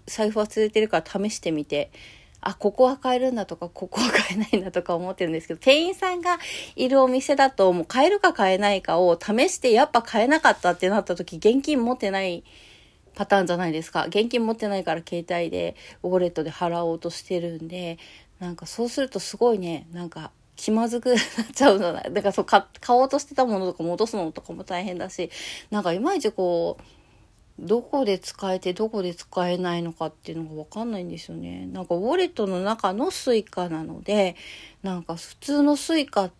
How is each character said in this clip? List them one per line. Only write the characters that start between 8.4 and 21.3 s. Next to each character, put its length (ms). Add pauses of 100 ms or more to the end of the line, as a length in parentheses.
え 20
な 160
い 80
か 160
を 240
試 260
し 120
て、 120
や 120
っ 80
ぱ 100
買 220
え 40
な 140
か 80
っ 100
た 120
っ 60
て 120
な 120
っ 20
た 120
時、 200
現 260
金 240
持 80
っ 40
て 120
な 160
い 180 (720)
パ 140
タ 100
ー 60
ン 20
じ 80
ゃ 40
な 100
い 40
で 120
す 80
か。 140
現 220
金 160
持 100
っ 20
て 120
な 80
い 80
か 120
ら 120
携 220
帯 220
で、 240 (260)
ウ 80
ォ 80
レ 100
ッ 40
ト 120
で 80
払 320
お 100
う 60
と 120
し 100
て 180
る 220
ん 60
で、 320 (400)
な 100
ん 60
か 100
そ 200
う 40
す 100
る 80
と 120
す 180
ご 160
い 60
ね、 340
な 120
ん 40
か 220 (240)
気 160
ま 160
ず 140
く 80
な 60
っ 40 (340)